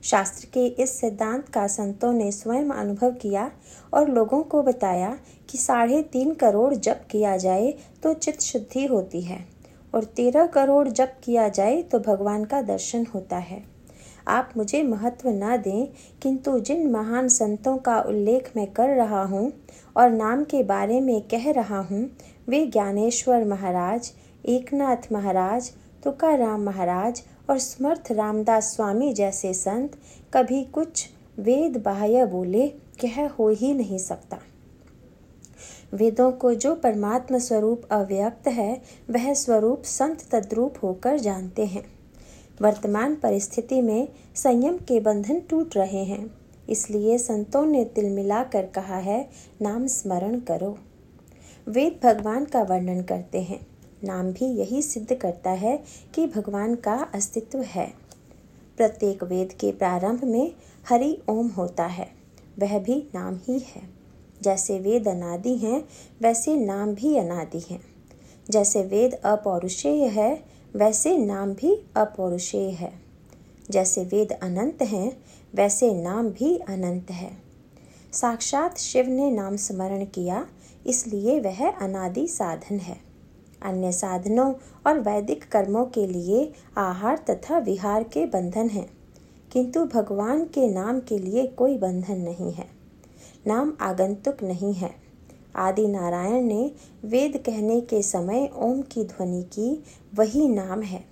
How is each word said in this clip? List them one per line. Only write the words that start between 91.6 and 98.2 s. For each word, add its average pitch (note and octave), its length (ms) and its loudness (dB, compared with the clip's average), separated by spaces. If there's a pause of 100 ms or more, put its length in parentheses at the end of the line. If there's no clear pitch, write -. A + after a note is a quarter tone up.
बंधन F#3 400 -2
नहीं F3 340 -6
है। E3 160 -12 (800)
नाम C4 340 0
आगंतुक G3 640 -2
नहीं F#3+ 300 -2
है। F3+ 180 -4 (640)
आदि F#3+ 320 2
नारायण F#3+ 560 0
ने A#3 280 0 (340)
वेद C4+ 320 0
कहने A3+ 440 0
के A3+ 200 0
समय G3+ 540 0